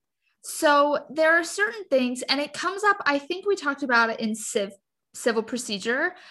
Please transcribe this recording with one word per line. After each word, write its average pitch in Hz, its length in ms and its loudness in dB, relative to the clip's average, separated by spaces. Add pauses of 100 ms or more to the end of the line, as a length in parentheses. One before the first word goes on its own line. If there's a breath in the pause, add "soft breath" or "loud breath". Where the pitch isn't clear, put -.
(440)
So 294 640 2
there 311 300 4
are 330 40 0
certain 427 460 -4
things, 254 340 2
and 269 160 0
it 294 140 -6
comes 381 300 -4
up, 403 220 4
I 285 120 2
think 349 280 -8
we 403 100 2
talked 277 280 -4
about 233 260 4
it - 100 -6
in 220 160 -2
civ-, 208 380 -4 (400)
civil 220 300 0
procedure, 233 720 -4 (180 loud breath)